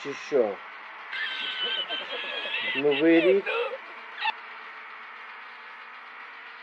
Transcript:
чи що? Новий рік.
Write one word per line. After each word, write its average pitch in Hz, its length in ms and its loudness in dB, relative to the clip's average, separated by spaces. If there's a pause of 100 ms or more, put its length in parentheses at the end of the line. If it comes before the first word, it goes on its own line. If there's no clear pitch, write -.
чи 143 100 -4
що? 113 420 4 (2250)
Новий 147 460 8
рік. 190 240 6 (3250)